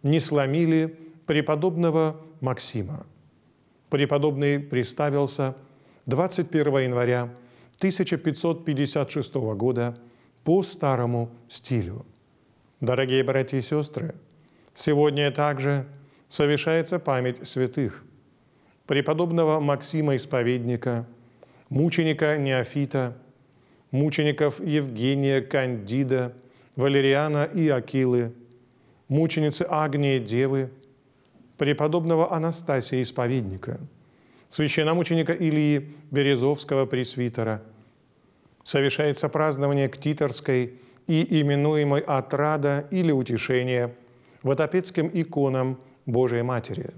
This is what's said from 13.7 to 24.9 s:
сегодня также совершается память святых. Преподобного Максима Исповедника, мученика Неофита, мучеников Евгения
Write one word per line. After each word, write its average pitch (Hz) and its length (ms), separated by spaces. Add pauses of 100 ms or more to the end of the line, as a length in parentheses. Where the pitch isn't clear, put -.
сегодня 147 580
также 143 560 (420)
совершается 160 680
память 127 480
святых. 127 560 (840)
Преподобного 156 720
Максима 143 560
Исповедника, 120 920 (640)
мученика 156 680
Неофита, 131 800 (760)
мучеников 147 680
Евгения 139 840